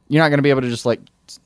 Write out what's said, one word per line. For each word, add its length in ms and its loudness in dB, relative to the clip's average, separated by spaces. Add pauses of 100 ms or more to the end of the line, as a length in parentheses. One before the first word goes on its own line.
You're 160 2
not 60 2
gonna 120 0
be 80 2
able 120 2
to 80 -4
just, 180 -6
like, 120 -2 (300)
s-, 160 -20